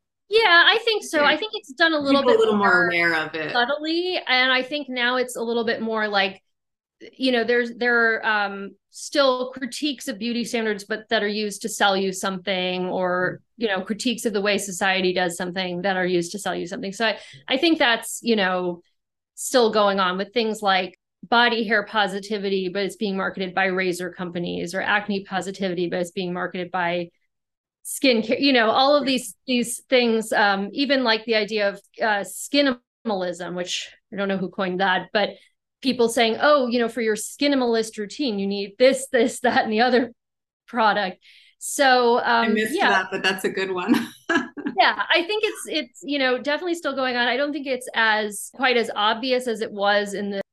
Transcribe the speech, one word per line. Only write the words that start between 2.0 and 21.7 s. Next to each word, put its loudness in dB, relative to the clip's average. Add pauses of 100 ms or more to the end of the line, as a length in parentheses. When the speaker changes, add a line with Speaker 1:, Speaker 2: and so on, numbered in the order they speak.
Speaker 2:
People 6
Speaker 1:
bit 6
Speaker 2:
a 6
little 4
more 4
Speaker 1:
more 4
Speaker 2:
aware 2
of -2
it. -4
Speaker 1:
subtly, -2
and 2
I 2
think -6
now 0
it's -2
a -6
little -2
bit -2
more -2
like, 0 (760)
you 0
know, 2
there's, 0
there 2
are, -2
um, -2 (260)
still 0
critiques -8
of -6
beauty -4
standards, -4
but -8
that 2
are 0
used -4
to -4
sell 2
you 0
something, -4
or, -2 (160)
you -2
know, -2
critiques -4
of -2
the -2
way 0
society 0
does 0
something -6
that 0
are 0
used 0
to -10
sell -4
you -6
something. -8
So -2
I, -2 (300)
I 0
think 2
that's, 0
you 2
know, 0 (520)
still 2
going 2
on 0
with -6
things -2
like 0 (300)
body 4
hair 2